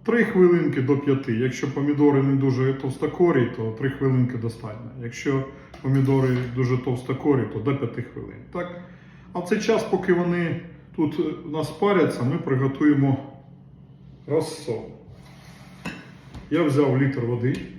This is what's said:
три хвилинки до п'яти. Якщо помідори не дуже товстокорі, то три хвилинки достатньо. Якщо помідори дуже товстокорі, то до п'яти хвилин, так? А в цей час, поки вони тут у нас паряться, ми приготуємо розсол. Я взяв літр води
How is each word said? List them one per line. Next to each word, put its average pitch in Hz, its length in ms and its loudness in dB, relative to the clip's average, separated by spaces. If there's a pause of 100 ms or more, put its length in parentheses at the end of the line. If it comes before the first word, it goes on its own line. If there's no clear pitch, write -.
три 226 220 2
хвилинки 170 580 4
до 135 160 2
п'яти. 131 380 0
Якщо 131 380 -2
помідори 143 480 4
не 139 140 2
дуже 135 380 2
товстокорі, 147 800 0
то 113 140 -4
три 131 200 -4
хвилинки 127 480 0
достатньо. 113 520 -10 (120)
Якщо 135 420 -4 (380)
помідори 131 540 2 (180)
дуже 127 240 0
товстокорі, 127 640 0 (100)
то 113 60 -8
до 131 180 -2
п'яти 120 260 -6
хвилин, - 360 -14 (140)
так? 175 280 -8 (520)
А 180 60 -6
в 175 100 -8
цей 214 120 2
час, 220 220 2
поки 185 300 0
вони 175 480 0 (360)
тут 156 240 -2 (260)
у - 20 -10
нас 151 220 -4
паряться, 185 520 2
ми 139 160 0
приготуємо 135 760 2 (1080)
розсол. 131 580 -4 (1700)
Я 160 120 2
взяв 139 400 4
літр 135 180 0
води 117 360 -2 (220)